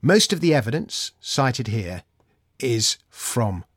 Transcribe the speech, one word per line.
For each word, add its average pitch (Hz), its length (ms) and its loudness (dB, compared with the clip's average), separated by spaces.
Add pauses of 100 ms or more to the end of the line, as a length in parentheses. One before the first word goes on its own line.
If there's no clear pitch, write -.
Most 196 300 4
of 175 80 -2
the 165 120 4
evidence 143 680 -2
cited 127 480 -2
here 92 340 -4 (560)
is 117 400 -2 (100)
from 101 560 -4 (120)